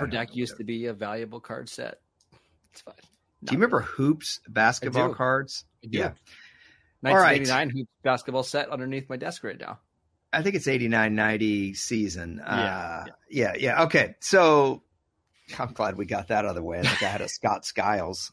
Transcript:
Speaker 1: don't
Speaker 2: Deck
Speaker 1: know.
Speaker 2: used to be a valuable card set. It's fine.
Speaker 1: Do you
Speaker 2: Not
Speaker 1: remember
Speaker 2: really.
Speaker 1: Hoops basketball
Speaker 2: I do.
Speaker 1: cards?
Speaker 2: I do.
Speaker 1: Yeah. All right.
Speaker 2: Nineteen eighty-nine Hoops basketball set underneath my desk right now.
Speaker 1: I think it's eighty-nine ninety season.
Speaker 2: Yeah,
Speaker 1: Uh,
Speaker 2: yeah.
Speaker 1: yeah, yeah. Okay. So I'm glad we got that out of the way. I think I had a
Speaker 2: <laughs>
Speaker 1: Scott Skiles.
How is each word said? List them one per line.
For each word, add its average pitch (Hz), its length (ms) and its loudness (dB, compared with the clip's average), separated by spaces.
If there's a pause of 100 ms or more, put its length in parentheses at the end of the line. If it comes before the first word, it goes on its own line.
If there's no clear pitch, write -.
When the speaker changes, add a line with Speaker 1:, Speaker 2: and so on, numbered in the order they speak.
Speaker 1:
don't 117 60 -6
Speaker 2:
Deck 117 180 -4
Speaker 1:
know. - 60 -14
Speaker 2:
used 123 220 -6
to 117 80 -10
be 117 200 -6
a 117 80 -6
valuable 107 480 -8
card 123 280 -12
set. - 300 -12 (720)
It's - 100 -20
fine. - 140 -20
Speaker 1:
Do - 60 -20
you - 440 -20
Speaker 2:
Not - 100 -4
Speaker 1:
remember 233 220 4
Speaker 2:
really. 113 140 -4
Speaker 1:
Hoops 147 560 0
basketball 120 580 2
Speaker 2:
I - 40 2
do. 127 60 -6
Speaker 1:
cards? 131 500 -2 (180)
Speaker 2:
I 117 40 -16
do. 107 100 -4
Speaker 1:
Yeah. 90 140 0 (920)
All 143 100 6
right. 190 80 8
Speaker 2:
Nineteen 143 180 6
eighty-nine 135 300 2
Hoops 127 200 -6 (120)
basketball 127 400 0
set 143 260 -4
underneath 135 400 -6
my 131 80 -8
desk 147 260 -10
right 104 160 -8
now. - 200 -14 (520)
Speaker 1:
I 160 120 0
think 196 120 0
it's 165 120 -4
eighty-nine 113 480 2
ninety 107 580 2
season. 87 720 -4
Speaker 2:
Yeah, 95 80 -4
Speaker 1:
Uh, 92 520 -2 (240)
Speaker 2:
yeah. 113 240 0
Speaker 1:
yeah, - 40 -
yeah. 131 260 2
Okay. 139 380 2
So 151 640 6 (760)
I'm 123 140 -6
glad 107 240 -2
we 98 80 -4
got 98 240 -6
that 107 100 2
out 101 100 0
of 90 60 -4
the 85 80 -6
way. 85 160 -6
I 87 40 -2
think - 200 0
I 101 40 0
had 101 140 -4
a 101 80 -6
Speaker 2:
<laughs> - 0 -
Speaker 1:
Scott 104 360 -2
Skiles. 95 680 -2